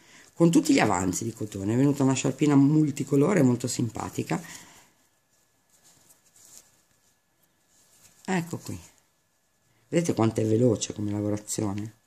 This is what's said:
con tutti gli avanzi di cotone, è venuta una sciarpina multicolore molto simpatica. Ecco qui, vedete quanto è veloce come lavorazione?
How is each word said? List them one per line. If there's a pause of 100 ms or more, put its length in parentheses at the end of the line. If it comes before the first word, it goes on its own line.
(340)
con
tutti
gli
avanzi
di
cotone,
è
venuta
una
sciarpina
multicolore
molto
simpatica. (3750)
Ecco
qui, (1080)
vedete
quanto
è
veloce
come
lavorazione? (120)